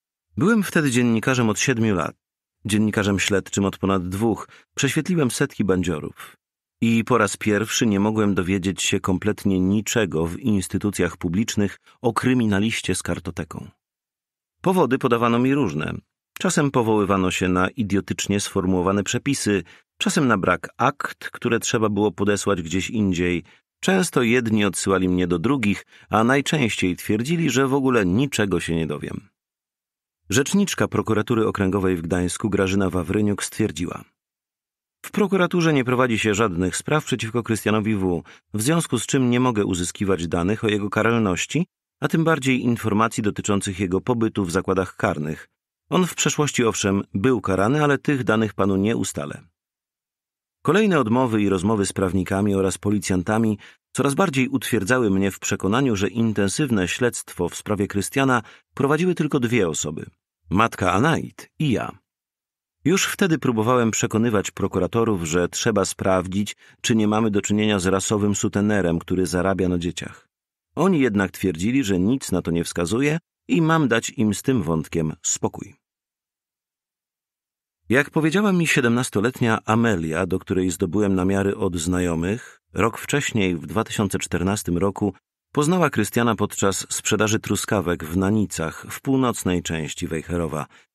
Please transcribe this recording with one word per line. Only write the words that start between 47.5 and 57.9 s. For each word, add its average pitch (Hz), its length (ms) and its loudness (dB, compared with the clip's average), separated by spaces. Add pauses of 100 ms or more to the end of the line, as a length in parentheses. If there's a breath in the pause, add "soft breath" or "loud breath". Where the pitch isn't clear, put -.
ale 139 140 2
tych 135 260 -2
danych 110 300 0
panu 98 220 0
nie 107 200 0
ustalę”. 76 460 -8 (1200)
Kolejne 185 380 4
odmowy 113 420 2
i 101 60 4
rozmowy 98 380 2
z - 60 -6
prawnikami 98 640 0
oraz 95 240 0
policjantami 104 800 0 (340 loud breath)
coraz 139 220 0
bardziej 135 340 0
utwierdzały 117 640 0
mnie 95 200 2
w - 80 -12
przekonaniu, 107 580 0
że 98 120 0
intensywne 110 800 0
śledztwo - 600 -2
w - 80 -8
sprawie 101 320 -4
Krystiana 127 540 0 (320 loud breath)